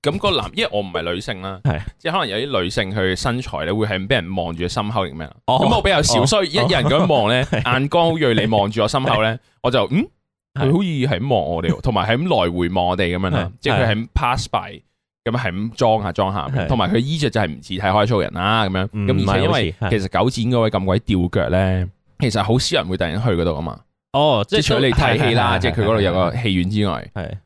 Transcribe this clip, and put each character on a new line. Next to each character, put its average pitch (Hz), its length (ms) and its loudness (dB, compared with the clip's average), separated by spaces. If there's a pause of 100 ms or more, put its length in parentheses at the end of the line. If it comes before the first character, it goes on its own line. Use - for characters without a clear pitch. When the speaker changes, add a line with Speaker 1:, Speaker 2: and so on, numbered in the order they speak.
Speaker 1:
咁 185 160 -2
個 202 140 0
男， 107 240 -2
因 220 80 0
為 - 100 -2
我 104 80 -2
唔 95 100 -8
係 85 220 -4
女 92 80 -4
性 104 200 -10
啦， 95 220 -10
Speaker 2:
係。 76 180 0 (180)
Speaker 1:
即 160 100 -2
係 - 20 0
可 185 140 0
能 - 20 -6
有 98 100 -4
啲 127 240 -2
女 - 80 0
性 101 260 -4
佢 95 200 0
身 123 260 -2
材 76 240 -6
呢， 92 100 -2
會 107 120 0
係 101 200 -4
俾 110 80 -2
人 92 200 -4
望 85 200 -4
住 82 80 -6
個 90 40 -2
心 104 220 -4
口 104 180 -2
定 67 80 -12
咩 80 120 -10
啊？ - 60 -18 (120)
Speaker 2:
哦。 123 140 2
Speaker 1:
咁 233 160 2
我 208 60 2
比 196 80 0
較 165 120 4
少， - 220 2
Speaker 2:
哦。 - 20 4
Speaker 1:
所 202 180 2
以 - 60 -4
一 - 60 -8
有 - 120 2
人 - 160 2
咁 - 60 2
樣 156 180 4
望 120 220 4
呢， 123 140 2
Speaker 2:
哦。 - 40 -4
<laughs> 123 160 -2
係。 123 100 0
Speaker 1:
眼 135 140 0
光 165 280 2
鋭 139 180 2
利 107 140 2
望 104 220 2
住 110 120 -2
我 104 60 2
心 131 160 0
口 113 200 2
呢， 113 120 0
Speaker 2:
係。 - 40 -14 (240)
Speaker 1:
我 123 80 2
就， 117 200 2
嗯？ 220 140 2 (500)
Speaker 2:
係。 139 120 0
Speaker 1:
佢 143 60 4
好 185 80 4
似 185 80 -2 (260)
係 180 40 -4
咁 135 140 0
望 87 120 2
我 85 180 -2
哋 82 60 0
喎， - 120 -2
同 123 120 0
埋 95 160 2
係 120 80 2
咁 156 60 -2 (220)
來 87 60 0
回 87 180 0
望 90 180 0
我 90 100 0
哋 90 180 0
咁 90 40 -2
樣 92 100 0
啦， 139 160 0
Speaker 2:
係。 90 60 -8 (100)
Speaker 1:
即 147 80 -2
係 123 60 2
佢 117 120 2
係 113 80 0
咁 113 180 -6
pass - 360 -2
by， 101 320 -6 (420)
咁 120 140 -2
係 120 140 -2
咁 104 240 -6
裝 110 280 2
下 90 80 -4
裝 95 220 0
下， 76 200 -4
Speaker 2:
係。 104 140 -2
Speaker 1:
同 127 100 2
埋 92 140 2
佢 110 60 2
衣 139 200 0
着 147 120 0
就 117 100 0
係 101 80 2
唔 73 140 -6
似 - 140 -10
睇 90 40 -6
開 104 280 4
show 110 140 2
人 52 120 -4
啦， 104 320 0
咁 92 60 -2
樣。 95 220 -2
Speaker 2:
嗯， 104 140 -2
Speaker 1:
咁 98 240 2
而 98 60 2
且 95 80 2
因 95 60 2
為 107 180 0
Speaker 2:
唔 87 40 -8
係 - 60 -12
好 101 100 -2
似， 113 60 2
係。 104 40 0
Speaker 1:
其 95 80 -4
實 90 120 -2
九 117 100 2
展 120 220 -2
嗰 123 120 2
位 110 80 2
咁 95 140 -2
鬼 95 140 2
吊 92 200 2 (120)
腳 71 180 0
呢， 92 400 2 (300)
其 131 120 2
實 98 120 0
好 113 160 2
少 - 200 0
人 85 80 -4
會 92 100 -4
突 90 60 0
然 80 100 -2
間 104 100 -4
去 123 60 0 (120)
嗰 82 40 2
度 82 100 0
啊 73 60 -6
嘛。 80 180 -8 (340)
Speaker 2:
哦， 135 360 2
即 208 80 0
係 156 40 2
Speaker 1:
即 - 20 0
係 - 40 0
除 - 60 2
咗 120 140 2
你 123 60 4
睇 113 240 2 (120)
戲 113 60 2
啦， 120 180 2
Speaker 2:
係， - 20 2
係， 107 60 0
Speaker 1:
即 120 60 0
係 110 60 0
佢 113 100 -2
嗰 110 120 2
度 104 60 2
有 92 120 2
個 90 220 2
戲 117 200 0
院 90 140 0
之 104 180 0
外。 64 260 -6
Speaker 2:
係， 98 80 -8
係。 78 80 -10
係。 - 20 -12 (140)